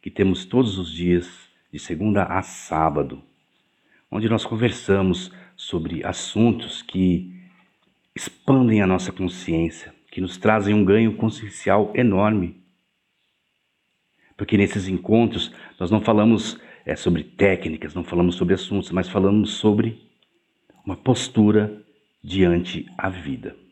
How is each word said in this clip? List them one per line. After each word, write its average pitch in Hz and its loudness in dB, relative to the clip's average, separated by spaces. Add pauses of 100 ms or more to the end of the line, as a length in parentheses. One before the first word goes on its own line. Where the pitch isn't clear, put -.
que 92 -12
temos 95 0
todos 117 0
os 82 -8
dias, 87 0 (440)
de - -14
segunda 98 -2
a 92 -4
sábado, 73 -4 (880)
onde 110 -2
nós 110 0
conversamos 98 0 (260)
sobre - -8
assuntos - -2
que 92 0 (840)
expandem 120 2
a 95 2
nossa 92 0
consciência, 82 -4 (160)
que - -10
nos 92 -6
trazem 107 2
um 104 4
ganho 107 4
consciencial 104 -2
enorme. 104 0 (1800)
Porque 104 -2
nesses 98 0
encontros 107 2 (260)
nós 90 -2
não 107 6
falamos, 107 4 (260)
é, - -4
sobre 80 0
técnicas, 82 -2
não 90 -6
falamos 87 2
sobre 92 0
assuntos, 95 -4
mas 92 -2
falamos 101 2
sobre 110 0 (840)
uma 92 -8
postura 107 0 (380)
diante 90 0 (120)
a 95 -6
vida. 76 -10 (180)